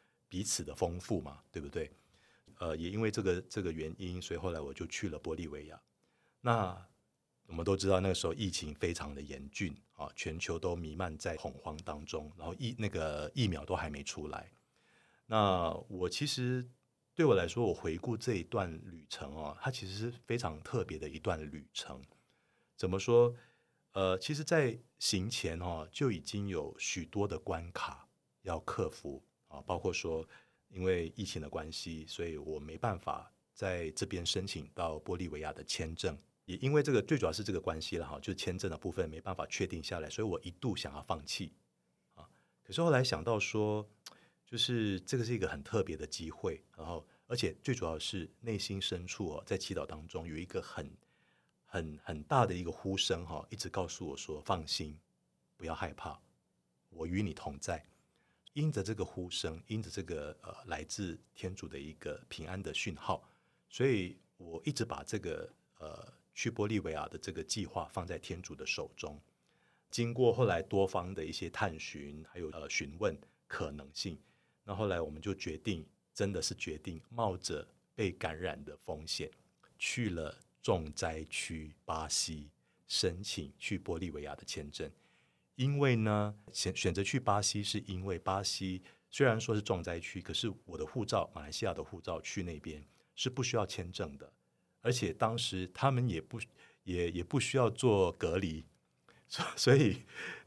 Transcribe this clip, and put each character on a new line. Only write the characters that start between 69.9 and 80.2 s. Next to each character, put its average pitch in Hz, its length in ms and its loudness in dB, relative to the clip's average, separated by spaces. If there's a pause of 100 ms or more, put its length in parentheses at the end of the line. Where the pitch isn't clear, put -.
经 117 220 0
过 120 200 8
后 120 140 6
来 87 140 6
多 98 240 4
方 92 300 0
的 87 100 -4
一 80 60 -6
些 - 180 -4
探 85 300 -2
寻， 73 500 -10
还 90 120 -12
有， 80 80 -6
呃， 76 200 -10
询 73 300 -4
问 95 180 2 (300)
可 80 240 -4
能 73 240 -10
性， 85 240 -4 (460)
那 104 100 -6
后 101 140 2
来 90 120 2
我 78 80 0
们 78 140 -8
就 101 100 -2
决 80 260 -4
定， 85 280 -2 (260)
真 101 200 0
的 87 100 0
是 - 120 0
决 78 240 -6
定 80 220 -8 (100)
冒 113 260 2
着 - 280 -4 (300)
被 101 160 2
感 80 260 -2
染 78 280 -4
的 73 140 -12
风 80 280 -8
险， 80 240 -4 (480)
去 113 320 0
了 80 260 -4 (260)